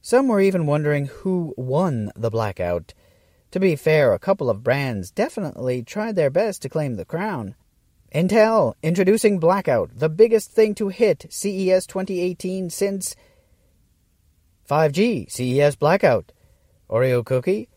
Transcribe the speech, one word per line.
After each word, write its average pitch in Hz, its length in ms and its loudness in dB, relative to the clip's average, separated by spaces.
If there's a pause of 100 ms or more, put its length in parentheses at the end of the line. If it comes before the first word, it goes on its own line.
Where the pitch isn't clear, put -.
Some 262 280 2
were 214 120 2
even 185 260 2
wondering 147 400 0
who 175 500 -6
won 127 600 -2
the 113 140 -2
blackout. 92 640 -4 (560)
To 185 100 -4
be 185 160 2
fair, 147 360 4
a - 60 0
couple 190 300 -2
of 107 140 -2
brands 120 480 -2
definitely 135 720 -4
tried 214 340 -6
their 151 140 2
best 190 320 -2
to - 60 -8
claim 147 260 -4
the 101 100 -8
crown. 160 520 -6 (580)
Intel, 196 680 2
introducing 190 580 2
blackout, 160 600 2
the 151 100 0
biggest 220 440 2
thing 214 240 2
to 208 120 -4
hit 190 420 0
C 196 340 -4
E 185 80 2
S 185 120 2
twenty 190 360 -6
eighteen 180 500 -6
since 196 460 -4 (1500)
five 151 280 2
G, 185 360 0
C 127 280 -2
E 143 40 4
S 143 140 4
blackout. 147 580 2 (560)
Oreo 123 340 0
cookie? 175 540 -2